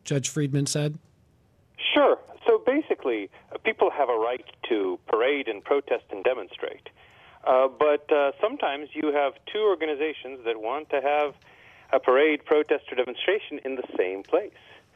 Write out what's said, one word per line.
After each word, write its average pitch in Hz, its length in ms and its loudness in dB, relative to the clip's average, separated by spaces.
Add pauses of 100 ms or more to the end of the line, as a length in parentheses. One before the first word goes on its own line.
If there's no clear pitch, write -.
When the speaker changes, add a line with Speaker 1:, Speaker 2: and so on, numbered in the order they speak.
Speaker 1:
Judge 143 260 -2
Friedman 143 380 0
said? 151 320 -2 (960)
Speaker 2:
Sure. 262 240 4 (300)
So 220 180 4
basically, 185 640 -2 (240)
uh, - 40 -10
people - 340 0
have 135 160 0
a 120 100 2
right 123 260 -2 (260)
to 95 360 0
parade 127 400 0
and 101 160 -6
protest 135 480 0
and 98 140 -10
demonstrate. - 640 -6 (580)
Uh, 131 220 4
but, 147 440 0
uh, 143 280 2
sometimes 151 520 -2
you 151 200 -2
have 143 220 0 (180)
two 208 80 -4
organizations 156 840 -2
that 113 140 -2
want 135 300 -6
to 143 100 0
have 147 340 0 (580)
a 131 80 4
parade, 147 440 4
protest, 151 460 2
or 127 60 -6
demonstration 143 680 -2
in 131 120 -6
the 123 80 -8 (120)
same 95 280 -2
place. 190 260 0 (460)